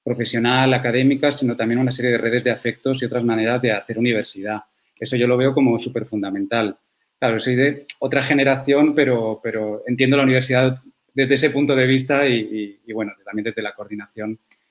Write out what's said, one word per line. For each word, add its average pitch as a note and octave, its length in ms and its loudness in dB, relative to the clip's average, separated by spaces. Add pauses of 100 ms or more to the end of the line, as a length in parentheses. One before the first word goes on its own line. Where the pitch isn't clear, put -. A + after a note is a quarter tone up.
profesional, A#2+ 720 2
académica, C3 580 2
sino B2 240 -2
también A#2 240 0
una C3 100 0
serie B2 200 -2
de A#2+ 80 2
redes A#2 260 0
de B2 60 2
afectos C3 500 -2
y B2+ 60 -2
otras A#2+ 180 -2
maneras A#2 380 0
de A#2 100 2
hacer G#2+ 260 -4
universidad. G#2+ 640 -2 (380)
Eso B2+ 160 -4
yo A#2+ 100 2
lo B2 120 2
veo C3+ 160 2
como B2+ 240 4
superfundamental. G#2 1000 -4 (420)
Claro, A2+ 220 0
soy B2+ 140 -2
de C#3+ 320 0 (140)
otra C3+ 220 -2
generación, C#3 720 2
pero, A#2+ 480 0
pero G#2+ 440 -6
entiendo C3 320 2
la C#3 60 4
universidad C3 540 2 (360)
desde C3+ 200 2
ese C#3+ 140 2
punto C#3 260 2
de C3 120 2
vista C3+ 420 2
y, B2 60 2
y, G#2+ 500 -6
y, A#2 80 -14
bueno, G#2+ 200 -6 (120)
también G#2 200 -8
desde A2 180 -6
la G#2 100 -8
coordinación G#2+ 640 -12 (320)